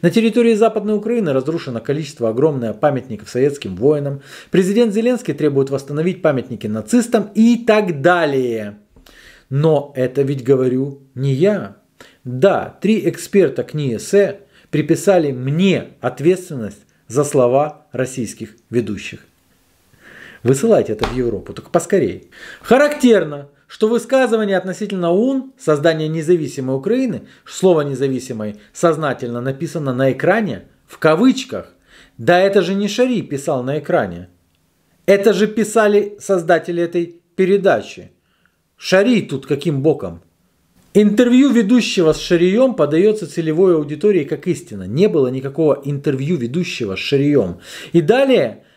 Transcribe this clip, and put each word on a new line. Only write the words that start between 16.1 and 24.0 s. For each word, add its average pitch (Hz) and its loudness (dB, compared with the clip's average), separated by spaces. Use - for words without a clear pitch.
за 127 -2
слова 139 0
российских 120 -8
ведущих. 107 -6
Высылайте 135 2
это - -6
в 123 -6
Европу, 117 -4
только - -18
поскорее. 143 -2
Характерно, 220 2
что - -2
высказывание 226 0